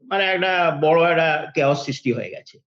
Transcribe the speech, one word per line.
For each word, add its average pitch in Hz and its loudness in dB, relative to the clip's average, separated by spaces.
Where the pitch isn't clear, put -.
মানে, 196 -4
একটা 180 0
বড় 165 4
একটা 160 0
কেওস 143 0
সৃষ্টি 127 -4
হয়ে 107 -6
গেছে। - -18